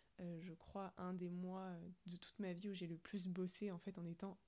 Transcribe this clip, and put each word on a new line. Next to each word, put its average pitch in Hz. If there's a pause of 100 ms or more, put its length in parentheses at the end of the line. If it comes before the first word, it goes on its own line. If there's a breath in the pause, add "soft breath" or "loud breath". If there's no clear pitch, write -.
(200 loud breath)
euh, 175
je 180
crois, 190
un 180
des 180
mois, 185
euh, 175 (160)
de 175
toute -
ma 185
vie 185
où 196
j'ai 185
le 165
plus 185
bossé, 185
en 175
fait, 185
en 170
étant 175 (100)